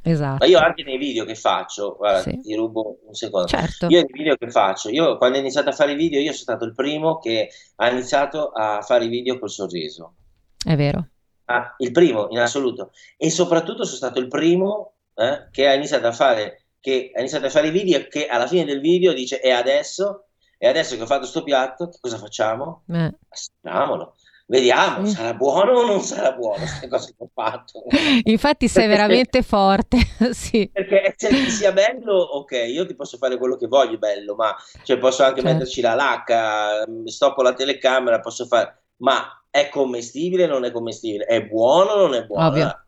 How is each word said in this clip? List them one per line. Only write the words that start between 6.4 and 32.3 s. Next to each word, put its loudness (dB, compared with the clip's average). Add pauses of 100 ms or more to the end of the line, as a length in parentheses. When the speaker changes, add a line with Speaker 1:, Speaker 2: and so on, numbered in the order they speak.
Speaker 2:
stato -6
il -10
primo -2
che -2 (260)
ha 2
iniziato -2
a -2
fare 2
i -4
video -4
col -8
sorriso. -10 (520)
Speaker 1:
È 2
vero. -2 (380)
Speaker 2:
Ah, -2
il -4
primo 4
in -2
assoluto. -2 (240)
E -2
soprattutto 0
sono -8
stato -4
il -4
primo, 0 (200)
eh, -2
che 2
ha 6
iniziato 0
a 2
fare, 0 (160)
che -4
ha -4
iniziato -4
a -2
fare 2
i -2
video 2
e -8
che -6
alla -2
fine 0
del -4
video 4
dice: -6
"E 2
adesso? -2 (380)
E 2
adesso 0
che -8
ho -8
fatto -2
sto -8
piatto, -2
che -20
cosa -8
facciamo?" -6
Speaker 1:
Eh. -2 (160)
Speaker 2:
"Assaggiamolo. -6 (300)
Vediamo, 2
Speaker 1:
Sì. 0
Speaker 2:
sarà -4
buono 2
o 4
non 0
sarà -2
buono, -4
queste -10
cose -6
che -16
ho -16
fatto." -8
Speaker 1:
<laughs> 2
Infatti 2
sei 4
Speaker 2:
Perché 6
se 4
Speaker 1:
veramente 4
forte, 2 (200)
<laughs> 2
sì. -2
Speaker 2:
perché 2
se -2
ti 4
sia 2
bello, 2
ok, 0